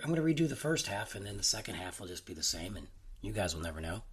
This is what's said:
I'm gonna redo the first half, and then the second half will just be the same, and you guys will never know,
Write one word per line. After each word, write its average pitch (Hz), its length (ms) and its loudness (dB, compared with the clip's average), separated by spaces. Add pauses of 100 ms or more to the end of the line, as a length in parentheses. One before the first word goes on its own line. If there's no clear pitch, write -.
I'm 143 60 0
gonna 165 120 4
redo 160 260 6
the 135 80 0
first 156 320 2
half, 101 280 -2
and 101 100 -6
then 101 100 -6
the 98 80 -6
second 107 320 2
half 90 240 -6
will 98 80 -6
just 87 180 -8
be - 80 -8
the 80 80 -10
same, 87 360 0
and 73 100 -8 (340)
you 104 120 -2
guys 95 200 2
will 78 80 -4
never 80 200 -2
know, 85 320 -4